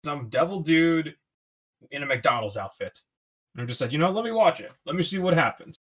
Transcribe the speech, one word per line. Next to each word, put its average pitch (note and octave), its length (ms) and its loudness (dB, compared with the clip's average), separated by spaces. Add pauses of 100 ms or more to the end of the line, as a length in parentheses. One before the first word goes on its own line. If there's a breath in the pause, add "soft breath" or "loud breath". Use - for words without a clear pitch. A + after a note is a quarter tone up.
Some C#3+ 240 -8
devil F3+ 320 0
dude D#3+ 560 2 (720)
in C#3+ 140 -8
a - 20 -6
McDonald's A2+ 500 0
outfit. - 440 -10 (540)
And B2 80 -8
I A#2+ 40 -6
just B2 120 -2
said, A#2 120 -2
"You C#3 60 -2
know, E3+ 140 4
let G#3 120 -2
me A#3 100 -4
watch G#3+ 280 4
it. - 100 -16 (140)
Let D#3+ 120 -6
me F#3 60 0
see F#3+ 160 -2
what F3+ 140 2
happens." - 540 0